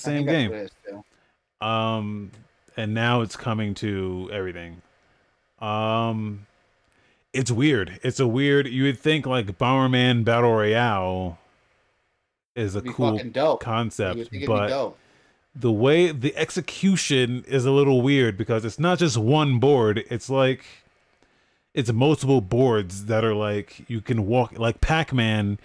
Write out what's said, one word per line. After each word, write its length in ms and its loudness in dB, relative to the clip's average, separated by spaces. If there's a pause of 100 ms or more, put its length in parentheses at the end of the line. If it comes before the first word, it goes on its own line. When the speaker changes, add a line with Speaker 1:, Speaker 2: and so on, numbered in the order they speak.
Speaker 1:
the 80 -6
Speaker 2:
I 40 -2
Speaker 1:
same 120 -2
Speaker 2:
think 20 -2
that's 100 2
Speaker 1:
game. 140 0
Speaker 2:
what 80 -8
it 40 -10
is, 80 -14 (880)
too. 60 -4
Speaker 1:
Um, 640 -2 (460)
and 160 -4
now 280 2
it's 140 -6
coming 400 -4
to 560 -6
everything. 500 -10 (800)
Um, 880 -4 (880)
it's 180 -2
weird. 520 0
It's 180 -2
a 60 2
weird, 400 2
you 160 -2
would 140 0
think, 280 -2
like, 220 -2 (100)
Bomberman 680 2
Battle 300 4
Royale 840 0 (1160)
is 200 -4
a 40 -6
Speaker 2:
It'd 80 -6
be 60 -6
Speaker 1:
cool 240 0
Speaker 2:
fucking 140 -10
dope. 280 0
Speaker 1:
concept, 560 -4
Speaker 2:
You 60 -8
would 80 -12
think 140 -12
it'd 100 0
be 60 2
Speaker 1:
but 100 0
Speaker 2:
dope. 280 -4 (560)
Speaker 1:
the 200 0
way, 380 4
the 260 -4
execution 1080 0
is 200 0
a 60 2
little 300 4
weird 360 2
because 260 -2
it's 160 -6
not 180 2
just 200 0
one 420 2
board. 500 4
It's 200 -8
like, 340 0 (1120)
it's 180 -2
multiple 480 2
boards 680 0
that 180 0
are, 100 0
like, 540 -6
you 100 -6
can 260 -2
walk, 320 0
like 220 -2
Pac-Man, 840 0